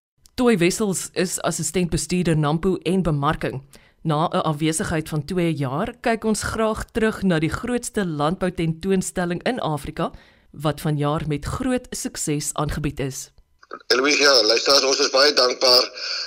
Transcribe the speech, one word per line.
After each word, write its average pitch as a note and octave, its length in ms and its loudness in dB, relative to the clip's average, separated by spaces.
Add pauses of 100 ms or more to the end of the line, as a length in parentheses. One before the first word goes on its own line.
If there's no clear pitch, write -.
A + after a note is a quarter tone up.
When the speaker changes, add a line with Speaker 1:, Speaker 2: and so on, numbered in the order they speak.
(340)
Speaker 1:
Toy A#3+ 240 4
Wessels F3+ 540 0
is - 280 -2
assistent E3 500 -2
bestuurder F3 460 0
Nampo D#3 460 2
en F#3 200 2
bemarking. D3 600 0 (400)
Na D#3+ 260 2
'n F3+ 140 0
afwesigheid D#3+ 640 0
van D3+ 160 -4
twee E3+ 300 0
jaar, C#3+ 460 -4
kyk A3+ 240 0
ons G#3+ 180 0
graag A3 500 -2
terug A3 300 0
na F3+ 160 4
die D#3 140 0
grootste A#3+ 540 -4
landboutentoonstelling F3 1400 -2
in A#3+ 180 -2
Afrika, D3+ 520 -4 (380)
wat D3 300 -4
vanjaar D3+ 480 0
met C#3+ 160 -4
groot B3+ 460 -2
sukses - 600 -4
aangebied D3+ 480 -4
is. C#3 300 -8 (560)
Speaker 2:
Eloise, C3+ 360 2
ja, C#3 200 6
luisteraars, B2 420 4
ons C3+ 140 2
is C#3 120 2
baie C#3+ 220 4
dankbaar B2 520 4 (420)